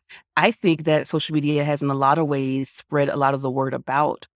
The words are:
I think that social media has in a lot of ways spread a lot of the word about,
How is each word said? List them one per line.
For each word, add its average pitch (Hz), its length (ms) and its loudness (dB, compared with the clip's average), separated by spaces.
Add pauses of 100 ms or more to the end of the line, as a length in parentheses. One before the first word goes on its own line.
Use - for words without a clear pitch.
(360)
I 175 140 4
think 160 340 0
that 156 240 2
social 156 240 -2
media 147 320 0
has 147 180 -2
in 143 60 0
a 139 60 0
lot 135 240 4
of 156 100 0
ways 135 400 -2
spread 143 400 -2
a - 80 -4
lot 139 160 2
of 135 80 -4
the 135 100 -4
word 131 220 -4
about, 135 640 -4